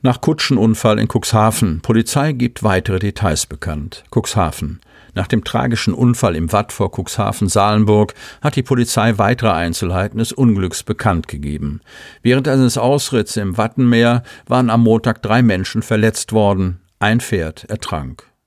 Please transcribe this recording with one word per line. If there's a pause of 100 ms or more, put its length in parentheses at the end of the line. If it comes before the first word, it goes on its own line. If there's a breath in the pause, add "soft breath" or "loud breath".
Nach
Kutschenunfall
in
Cuxhaven.
Polizei
gibt
weitere
Details
bekannt.
Cuxhaven. (320 soft breath)
Nach
dem
tragischen
Unfall
im
Watt
vor
Cuxhaven-Salenburg (260 loud breath)
hat
die
Polizei
weitere
Einzelheiten
des
Unglücks
bekannt
gegeben. (400 loud breath)
Während
eines
Ausritts
im
Wattenmeer (240 loud breath)
waren
am
Montag
drei
Menschen
verletzt
worden. (180)
Ein
Pferd
ertrank. (220)